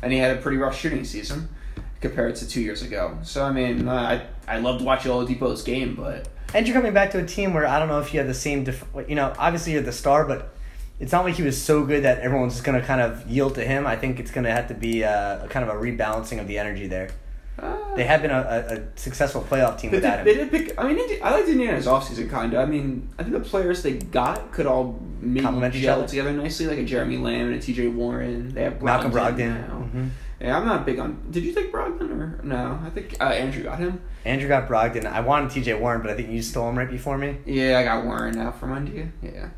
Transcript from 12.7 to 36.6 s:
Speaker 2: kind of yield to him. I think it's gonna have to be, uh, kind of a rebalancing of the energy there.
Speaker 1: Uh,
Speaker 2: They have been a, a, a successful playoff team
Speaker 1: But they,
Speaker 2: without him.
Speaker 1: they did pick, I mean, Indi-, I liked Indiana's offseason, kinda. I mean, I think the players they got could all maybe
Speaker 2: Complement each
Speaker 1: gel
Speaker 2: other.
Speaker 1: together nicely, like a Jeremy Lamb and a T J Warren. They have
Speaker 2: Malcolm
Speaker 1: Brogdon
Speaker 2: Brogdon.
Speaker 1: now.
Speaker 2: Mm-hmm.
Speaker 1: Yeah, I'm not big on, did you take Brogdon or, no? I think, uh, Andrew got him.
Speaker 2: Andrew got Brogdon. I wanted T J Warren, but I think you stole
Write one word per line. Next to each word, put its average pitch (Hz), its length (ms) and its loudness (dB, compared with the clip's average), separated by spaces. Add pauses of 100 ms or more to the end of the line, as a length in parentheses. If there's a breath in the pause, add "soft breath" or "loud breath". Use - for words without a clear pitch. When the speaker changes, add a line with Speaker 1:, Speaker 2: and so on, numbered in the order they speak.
Speaker 2:
kind 131 200 2
of 113 280 0
yield 135 260 2
to 117 80 -2
him. 135 220 0
I 117 100 0
think 127 240 -2
it's 117 120 -8
gonna 120 200 0
have 120 180 2
to 120 40 -4
be, 113 300 0
uh, 101 440 0
kind 123 220 -2
of 107 60 -2
a 104 40 -4
rebalancing 110 600 -2
of 101 80 -6
the 104 100 -4
energy 104 300 -4
there. 92 220 -4 (500)
Speaker 1:
Uh, - 360 -6
Speaker 2:
They 123 100 2
have 151 160 6
been 147 100 2
a, 131 80 4 (300)
a, 113 60 -2
a 110 80 -8 (120)
successful 135 520 -2
playoff 131 300 4
team - 140 -4
Speaker 1:
But - 100 4
they, - 60 4
Speaker 2:
without - 120 2
him. - 60 2
Speaker 1:
they 214 100 10
did 294 160 0
pick, 320 280 0
I 247 80 2
mean, 302 100 4
Indi-, 427 240 -2
I 208 100 4
liked 339 180 4
Indiana's 233 360 4
offseason, 127 440 2
kinda. 117 280 0
I 131 80 4
mean, 139 440 -2 (100)
I - 40 -4
think - 120 -2
the - 60 0
players 180 420 0
they 139 100 2
got 127 580 0
could 160 140 0
all 127 340 2 (200)
maybe 123 240 0
Speaker 2:
Complement 127 320 2
each 135 80 0
Speaker 1:
gel 131 160 4
Speaker 2:
other. - 80 -2
Speaker 1:
together 139 260 0
nicely, 156 320 -2
like 151 140 0
a 127 60 -2
Jeremy 127 320 0
Lamb 120 300 0
and 120 80 0
a 120 40 -4
T 123 140 -2
J 120 160 2
Warren. 120 640 -2
They 123 100 -2
have 131 180 -2
Speaker 2:
Malcolm 123 300 4
Speaker 1:
Brogdon 117 240 2
Speaker 2:
Brogdon. 117 320 -2
Speaker 1:
now. 110 80 -8
Speaker 2:
Mm-hmm. 123 320 -4 (340 loud breath)
Speaker 1:
Yeah, 123 160 0
I'm 208 80 0
not 180 200 0
big 131 140 0
on, - 220 -6 (100)
did 170 120 -2
you 339 100 -2
take - 160 0
Brogdon 339 480 -4
or, 160 260 -6
no? 127 420 -2
I 165 60 -8
think, - 280 -8
uh, 139 60 2
Andrew 131 360 0
got 135 160 -6
him. 180 240 -2 (220 loud breath)
Speaker 2:
Andrew 135 240 0
got 135 220 2
Brogdon. 113 360 2
I 107 140 -2
wanted 135 320 2
T 135 100 -2
J 117 120 0
Warren, 117 280 0
but 107 100 -2
I - 40 0
think 113 140 -4
you 113 120 -2
stole 117 280 -2